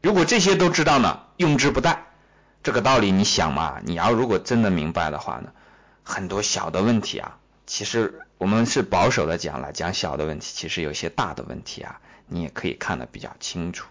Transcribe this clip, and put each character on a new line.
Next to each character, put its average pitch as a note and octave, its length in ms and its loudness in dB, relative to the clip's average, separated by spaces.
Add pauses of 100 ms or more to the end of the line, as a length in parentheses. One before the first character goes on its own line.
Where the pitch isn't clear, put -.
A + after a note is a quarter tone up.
如 G3+ 120 4
果 F3+ 100 6
这 G#3 160 4
些 F#3+ 160 4
都 E3+ 140 4
知 D#3 160 0
道 D3 120 6
呢， G2 260 2 (120)
用 D3+ 220 4
之 C3 140 4
不 B2+ 100 0
殆。 E3 160 2 (640)
这 - 80 -2
个 B2 80 2
道 B2+ 200 4
理 G2+ 120 4
你 F#2+ 140 6
想 D#2+ 280 0
嘛， C#2+ 300 -4
你 E2 120 -4
要 E2+ 180 2
如 A#2 160 2
果 G2 100 4
真 A#2 220 2
的 G#2 100 4
明 E2 220 0
白 D#2+ 180 0
的 D2 80 -6
话 - 200 -8
呢， - 120 -16 (520)
很 F#2+ 260 -6
多 G2 120 -2
小 - 280 -2
的 F2+ 140 0
问 A#2 180 4
题 - 180 -6
啊， - 180 -12 (300)
其 - 160 -6
实 A2 380 -2 (160)
我 F#2 80 -4
们 A2 200 4
是 C3+ 160 0
保 F#2+ 280 4
守 F2+ 180 2
的 E2+ 100 0
讲 D2 220 -6
了， C#2+ 140 -10
讲 F2 200 -4
小 D#2 220 -4
的 D2+ 100 -2
问 D2+ 140 -6
题， - 160 -12
其 E2 140 -8
实 F2+ 120 -4
有 D2+ 120 -4
些 E2+ 160 -6
大 F#2+ 240 -4
的 - 100 -12
问 - 200 -12
题 - 180 -14
啊， - 180 -16 (280)
你 E2+ 160 -6
也 D#2 40 -6
可 - 220 -6
以 - 60 -6
看 - 220 -6
得 B1 80 -10
比 - 140 -18
较 - 220 -14
清 F2 320 -8
楚。 - 180 -14